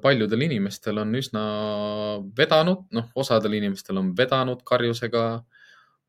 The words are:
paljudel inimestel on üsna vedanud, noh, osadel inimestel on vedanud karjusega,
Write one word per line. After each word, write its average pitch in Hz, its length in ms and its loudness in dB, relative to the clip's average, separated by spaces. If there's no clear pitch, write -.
paljudel 120 460 2
inimestel 104 560 -4
on 107 160 -2
üsna 107 240 -4
vedanud, 160 640 4
noh, 113 240 -4
osadel 107 400 2
inimestel 98 400 -2
on 95 180 0
vedanud 127 480 0
karjusega, 117 600 0